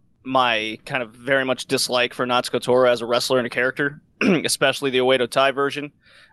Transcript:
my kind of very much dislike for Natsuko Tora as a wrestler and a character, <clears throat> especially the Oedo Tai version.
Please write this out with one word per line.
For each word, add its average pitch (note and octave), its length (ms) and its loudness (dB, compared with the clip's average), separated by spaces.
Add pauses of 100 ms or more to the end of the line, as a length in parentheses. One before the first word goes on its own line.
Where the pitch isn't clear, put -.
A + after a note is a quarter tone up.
(240)
my A#2 600 0
kind C3+ 160 -4
of A2 80 -12
very B2+ 340 -2
much B2+ 220 -4
dislike B2 480 0
for C3 120 -2
Natsuko B2 360 0
Tora B2 300 4
as A#2 80 -2
a A#2 60 -8
wrestler A#2+ 320 0
and A#2+ 80 -2
a A#2+ 40 -8
character, C#3+ 500 -4 (100)
<clears throat> - 120 -10
especially C#3 680 0
the B2+ 80 0
Oedo B2+ 300 2
Tai C3+ 220 2
version. C#3 420 -4 (400)